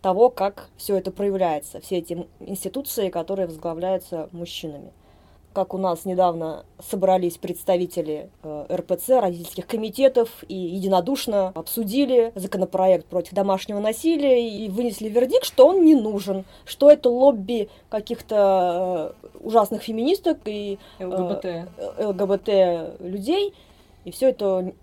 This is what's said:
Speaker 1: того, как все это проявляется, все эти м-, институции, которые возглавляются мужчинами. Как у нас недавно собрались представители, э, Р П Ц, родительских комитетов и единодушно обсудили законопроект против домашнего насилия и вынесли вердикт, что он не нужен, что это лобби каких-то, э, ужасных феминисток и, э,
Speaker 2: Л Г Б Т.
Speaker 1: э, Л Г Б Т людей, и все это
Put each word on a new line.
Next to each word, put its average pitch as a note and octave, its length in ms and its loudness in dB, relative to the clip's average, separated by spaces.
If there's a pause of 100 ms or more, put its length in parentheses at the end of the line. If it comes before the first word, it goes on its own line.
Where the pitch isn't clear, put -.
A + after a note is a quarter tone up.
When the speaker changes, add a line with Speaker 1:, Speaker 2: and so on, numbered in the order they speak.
Speaker 1:
того, G3 240 4
как G3+ 480 -6
все - 200 -4
это F#3 120 -4
проявляется, F#3 680 -4
все - 180 -6
эти E3+ 160 -8
м-, E3+ 140 -10 (120)
институции, G3+ 720 -6
которые F3+ 380 -4
возглавляются E3+ 880 -6
мужчинами. E3+ 580 -12 (640)
Как F#3+ 180 -4
у F#3+ 60 -6
нас F3 260 -4
недавно F3 580 0 (160)
собрались F#3 600 0
представители, F3 880 -4 (140)
э, D3+ 260 -10
Р F3 140 -4
П F3+ 140 -4
Ц, B3+ 220 2
родительских F3+ 460 -4
комитетов A#3 840 0
и - 60 -12
единодушно F#3+ 1000 0
обсудили A#3 800 0
законопроект F#3+ 720 0
против - 260 -6
домашнего G3 460 -2
насилия B3 680 2
и G#3+ 220 -8
вынесли G#3+ 400 -4
вердикт, B3+ 360 2
что - 200 8
он F4+ 180 6
не D#4 120 10
нужен, G3 500 -2 (200)
что - 260 6
это - 180 6
лобби A#3+ 580 2 (220)
каких-то, F#3+ 1300 0
э, - 180 -20
ужасных A3 400 2
феминисток D4+ 640 -2
и, G#3 320 -6 (220)
э, F#3+ 40 -10
Speaker 2:
Л F#3 60 -8
Г F#3 140 -2
Б F3 180 -2
Т. F3 260 -8 (100)
Speaker 1:
э, - 260 -8
Л G#3 100 -2
Г G3 140 -2
Б G3 100 0
Т F#3 600 2
людей, B3 560 -4 (500)
и F3+ 60 -14
все C4 160 0
это F#3+ 440 -2 (120)